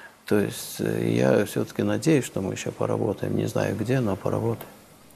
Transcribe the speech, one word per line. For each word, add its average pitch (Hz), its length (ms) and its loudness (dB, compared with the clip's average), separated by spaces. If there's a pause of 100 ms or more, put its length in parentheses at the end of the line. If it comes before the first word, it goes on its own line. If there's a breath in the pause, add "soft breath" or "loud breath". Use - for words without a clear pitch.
(260 loud breath)
То 104 140 4
есть, - 400 -4
э, 113 300 0
я 117 360 4
всё-таки - 380 -4
надеюсь, 120 420 2
что - 160 -6
мы 101 120 -2
ещё 110 180 -6
поработаем. 110 640 -2
Не 110 120 0
знаю 101 280 0
где, 110 260 0
но 104 140 0
поработаем. 110 540 -2 (460)